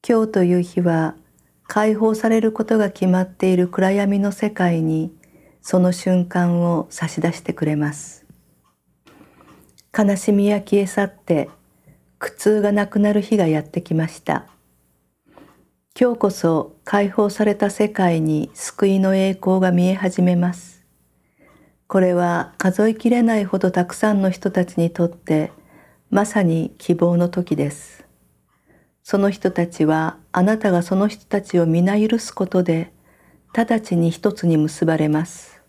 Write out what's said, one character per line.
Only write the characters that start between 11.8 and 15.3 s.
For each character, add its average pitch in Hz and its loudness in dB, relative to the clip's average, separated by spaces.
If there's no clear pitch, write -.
苦 - -8
痛 214 2
が 202 0
な 202 2
く 202 -2
な 208 4
る 208 2
日 208 0
が 175 4
や 156 2
っ - -10
て 170 -6
き - -6
ま 160 0
し - -18
た。 - -4